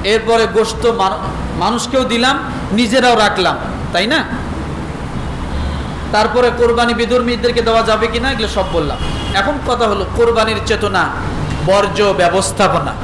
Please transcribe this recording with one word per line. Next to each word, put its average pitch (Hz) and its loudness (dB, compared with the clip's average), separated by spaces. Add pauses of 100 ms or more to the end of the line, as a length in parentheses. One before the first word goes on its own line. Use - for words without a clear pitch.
এরপরে 220 2 (120)
গোশত - 0 (160)
মান-, - 0 (360)
মানুষকেও 240 0
দিলাম, 240 0 (360)
নিজেরাও 240 4
রাখলাম, 185 0 (360)
তাই 185 0
না? 294 0 (1900)
তারপরে 220 2 (120)
কোরবানি 233 4
বিধর্মীদেরকে 233 0
দেওয়া 226 4
যাবে 220 2
কিনা, 233 -2
এগুলো 220 -2
সব - 0
বললাম। 147 -2 (360)
এখন 220 0 (120)
কথা 233 0
হলো 202 0 (120)
কোরবানির 220 2
চেতনা, 202 0 (640)
বর্জ্য 196 2 (200)
ব্যবস্থাপনা। 175 0 (120)